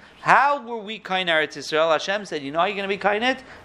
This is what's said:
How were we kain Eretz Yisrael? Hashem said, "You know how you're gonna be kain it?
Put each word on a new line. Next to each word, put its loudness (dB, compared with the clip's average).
How 4
were -10
we -10
kain -2
Eretz 2
Yisrael? 0
Hashem 0
said, -6
"You -8
know 0
how 4
you're -4
gonna -6
be -2
kain 0
it? 0